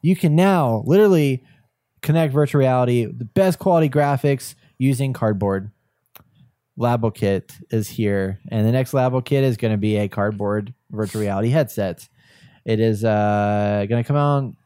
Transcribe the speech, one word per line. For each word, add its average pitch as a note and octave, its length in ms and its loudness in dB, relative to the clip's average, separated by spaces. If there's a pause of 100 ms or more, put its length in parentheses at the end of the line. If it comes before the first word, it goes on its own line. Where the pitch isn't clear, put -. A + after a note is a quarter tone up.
You F3 120 4
can D3+ 200 2
now E3 500 2
literally D#3+ 580 4 (600)
connect D3+ 280 0
virtual C#3+ 280 2
reality, B2 460 2
the A#2+ 200 -10
best - 320 0
quality E3 320 2
graphics C#3+ 640 0 (240)
using C3 340 0
cardboard. G2+ 600 -2 (1040)
Labo A#2+ 360 0
Kit G2 400 -4 (160)
is A2 180 -2
here, G2 640 -4
and A2 180 0
the A#2 60 2
next B2+ 180 -2
Labo B2+ 320 0
Kit C3+ 220 0
is B2 100 0
gonna A2 220 -2
be G#2+ 180 0
a G#2 140 -2
cardboard G#2 640 -4 (180)
virtual G#2+ 300 -6
reality G2+ 280 -2
headset. A2 600 -4 (560)
It A2 160 0
is, A2+ 240 0
uh, G#2 840 0
gonna A#2 160 -2
come C#3+ 140 -2
out C#3+ 200 2
on C3+ 280 -6